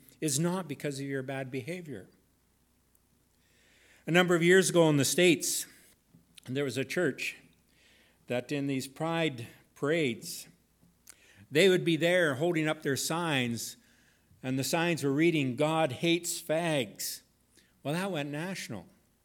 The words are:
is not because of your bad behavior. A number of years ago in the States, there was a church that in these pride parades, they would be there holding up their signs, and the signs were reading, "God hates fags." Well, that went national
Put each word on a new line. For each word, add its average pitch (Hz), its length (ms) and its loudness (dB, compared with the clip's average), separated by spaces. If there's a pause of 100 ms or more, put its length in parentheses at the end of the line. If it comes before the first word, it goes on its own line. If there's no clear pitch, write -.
(200)
is 147 200 -2
not 175 280 -4
because 139 300 -8
of 139 80 -8
your 139 160 -6
bad 135 280 -8
behavior. 131 580 -10 (2000)
A 156 40 -4
number 180 240 4
of 165 80 4
years 180 260 6
ago 160 220 6
in 147 80 4
the 135 60 4
States, - 600 4 (800)
there 139 180 -4
was 120 120 -4
a 135 80 -2
church - 520 -2 (920)
that 123 260 -4
in 139 140 -2
these 131 200 -2
pride 160 600 -4 (280)
parades, 147 720 -2 (1040)
they 175 200 6
would 170 140 2
be 165 120 2
there 170 380 2
holding 156 340 0
up 156 140 -4
their 139 140 0
signs, 135 800 -2 (680)
and 131 160 -4
the 131 60 -2
signs 165 400 0
were 139 80 2
reading, 147 440 2
"God 156 360 0
hates 170 500 -2
fags." 156 800 -4 (600)
Well, 143 120 -4
that 190 160 -4
went 147 200 -4
national 147 560 -8 (380)